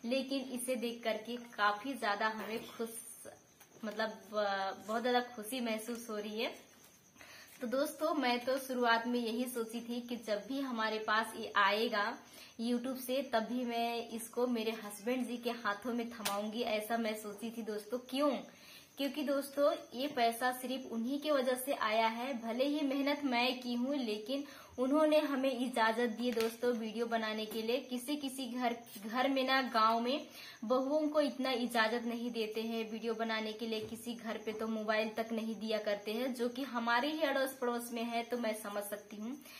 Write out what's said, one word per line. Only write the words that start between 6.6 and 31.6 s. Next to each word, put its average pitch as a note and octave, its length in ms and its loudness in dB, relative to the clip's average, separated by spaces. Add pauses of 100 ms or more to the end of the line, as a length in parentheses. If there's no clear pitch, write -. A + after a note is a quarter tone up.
तो B3+ 60 -4
दोस्तों, D4 480 0
मैं B3 300 2
तो B3+ 140 2
शुरुआत A#3+ 480 2
में A#3+ 140 2
यही A#3 240 0
सोची A#3 360 -4
थी A#3+ 200 -4
कि A#3+ 160 -6
जब G3+ 320 -2
भी C4+ 120 -2
हमारे A3 380 0
पास A3 380 2
ये A3 200 -8
आएगा G#3+ 600 4 (440)
YouTube A#3+ 380 0
से, C4 240 0 (100)
तब A3+ 100 4
भी B3 220 -2
मैं A#3 440 -2
इसको A#3+ 380 -2
मेरे A3 260 2 (120)
husband A3+ 420 -2
जी A#3+ 100 -4
के A#3+ 140 -2
हाथों A3+ 440 -2
में A#3+ 160 -2
थमाऊंगी, G#3 520 -2
ऐसा G#3+ 340 0
मैं A3 180 0
सोची A3 360 -6
थी A#3 120 -8
दोस्तों। G#3+ 360 -4 (120)
क्यों? C#4 200 4 (680)
क्योंकि C#4 240 -2
दोस्तों, C#4+ 500 2 (220)
ये C4 140 -2
पैसा B3 440 4
सिर्फ B3 400 -4
उन्हीं A#3 280 0
की D4+ 100 0
वजह B3+ 240 4
से B3+ 180 -2
आया A3 360 4
है। A#3+ 240 -2 (100)
भले A#3 220 0
ही D4 160 2
मेहनत C#4+ 440 2
मैं B3 360 2
की A#3+ 140 -2
हूँ, B3+ 220 0
लेकिन B3+ 480 -2 (340)
उन्होंने D4+ 400 6
हमें C4+ 320 2
इजाजत A#3 600 2
दी A#3+ 220 0
दोस्तों A3+ 400 2
वीडियो A3+ 340 -2
बनाने A3 400 0
के A3+ 160 -4
लिए। A#3 180 2
किसी B3+ 360 -4
किसी C4+ 300 -6
घर, A#3+ 300 0 (300)
घर B3+ 220 2
में C4+ 180 4
ना, C4+ 160 6
गांव A3+ 380 6
में C4 260 0 (380)
बहुओं C4+ 440 4
को D4+ 120 4
इतना C4+ 300 2
इजाजत A#3+ 540 2